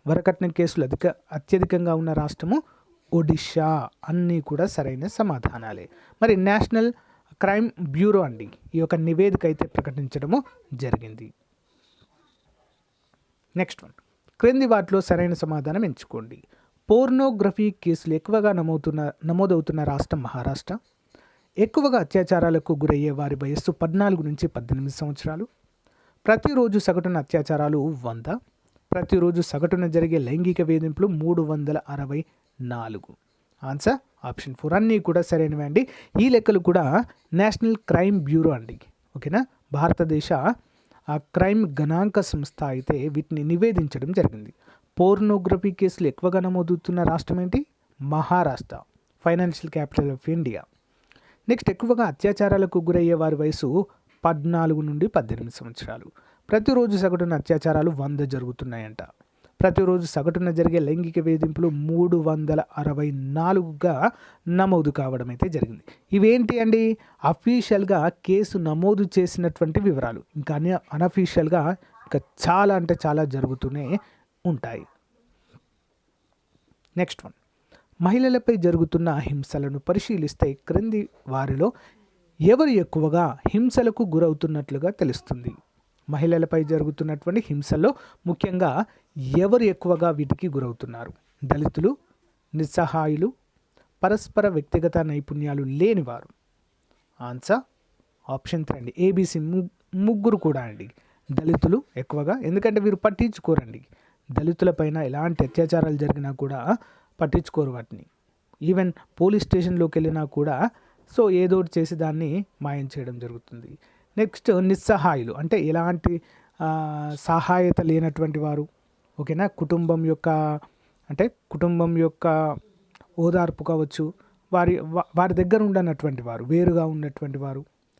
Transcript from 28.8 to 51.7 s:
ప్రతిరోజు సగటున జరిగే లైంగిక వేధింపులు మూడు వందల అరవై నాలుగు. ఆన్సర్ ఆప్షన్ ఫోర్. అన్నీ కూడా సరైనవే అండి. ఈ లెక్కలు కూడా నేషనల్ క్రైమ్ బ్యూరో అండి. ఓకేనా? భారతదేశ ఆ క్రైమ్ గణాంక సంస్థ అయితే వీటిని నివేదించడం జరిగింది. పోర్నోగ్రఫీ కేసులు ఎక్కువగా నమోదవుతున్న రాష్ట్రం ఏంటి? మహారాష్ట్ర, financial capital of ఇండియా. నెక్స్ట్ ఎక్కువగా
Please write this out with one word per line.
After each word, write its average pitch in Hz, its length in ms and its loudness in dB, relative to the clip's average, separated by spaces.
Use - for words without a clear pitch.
ప్రతిరోజు 175 480 2
సగటున 170 460 -2
జరిగే 165 300 2
లైంగిక 170 440 0
వేధింపులు 160 460 0
మూడు 170 340 0
వందల 151 380 -2
అరవై 143 360 -6
నాలుగు. 113 540 -10
ఆన్సర్ 151 340 -2
ఆప్షన్ 123 340 -12
ఫోర్. 156 140 -4
అన్నీ 214 260 2
కూడా 170 220 0
సరైనవే 151 420 -2
అండి. 180 240 0
ఈ 262 80 6
లెక్కలు 220 300 4
కూడా 175 460 2
నేషనల్ 214 420 2
క్రైమ్ 190 440 2
బ్యూరో 160 320 4
అండి. 113 280 -6
ఓకేనా? 175 280 0
భారతదేశ 160 600 2
ఆ 151 80 -2
క్రైమ్ 185 640 0
గణాంక 180 380 0
సంస్థ 151 440 -4
అయితే 135 440 -4
వీటిని 151 360 -4
నివేదించడం 170 680 0
జరిగింది. 113 420 -2
పోర్నోగ్రఫీ 196 720 2
కేసులు 180 360 0
ఎక్కువగా 180 320 0
నమోదవుతున్న 180 640 -2
రాష్ట్రం 165 380 0
ఏంటి? 247 240 -2
మహారాష్ట్ర, 151 800 0
financial 170 500 0
capital 143 360 -2
of 143 180 -6
ఇండియా. 127 300 -4
నెక్స్ట్ 240 200 0
ఎక్కువగా 233 340 2